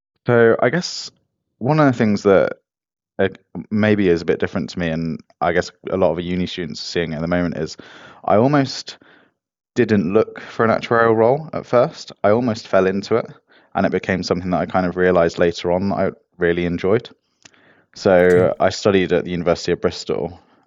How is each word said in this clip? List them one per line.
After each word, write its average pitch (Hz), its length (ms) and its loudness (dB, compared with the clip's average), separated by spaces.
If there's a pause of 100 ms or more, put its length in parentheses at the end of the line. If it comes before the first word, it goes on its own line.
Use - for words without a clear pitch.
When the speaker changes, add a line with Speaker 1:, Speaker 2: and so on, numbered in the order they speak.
(260)
Speaker 1:
So 117 340 6
I 123 80 2
guess - 420 -6 (460)
one 147 240 0
of 147 60 4
the 123 100 2
things 107 280 0
that, 92 340 4 (600)
uh, 95 100 2 (420)
maybe 104 400 2
is 85 100 2
a 82 60 -8
bit - 140 0
different 87 300 -4
to - 80 -12
me, 85 120 -4
and 82 280 -4 (220)
I 85 120 0
guess 87 180 0 (180)
a 95 80 -2
lot 87 160 2
of 85 80 -6
uni 90 260 -4
students - 360 -10
are - 20 -14
seeing 80 300 -4
at 76 80 -6
the 85 40 -4
moment, 87 300 -2
is - 220 -8 (480)
I 98 100 4
almost 135 640 0 (760)
didn't 104 380 2
look - 280 0
for - 240 -4
an 113 60 2
actuarial 117 460 2
role 131 360 2
at - 120 -8
first. - 480 0 (120)
I 101 60 4
almost 113 380 -2
fell 92 180 2
into 98 300 -2
it, 123 100 -4 (480)
and 92 120 0
it 69 60 -2
became 90 300 -2
something 90 280 -4
that 82 100 0
I 90 60 -2
kind 92 180 -2
of 87 120 -4
realised 90 420 2
later 87 340 0
on 92 160 -2
that 98 80 -2
I 95 140 -2 (260)
really 87 300 0
enjoyed. 92 420 -2 (840)
So - 180 0
Speaker 2:
Okay. 90 480 4
Speaker 1:
I 95 80 2
studied 95 440 0
at 85 120 0
the 87 60 -10
University 85 420 -2
of 82 80 -2
Bristol. 85 580 -6 (280)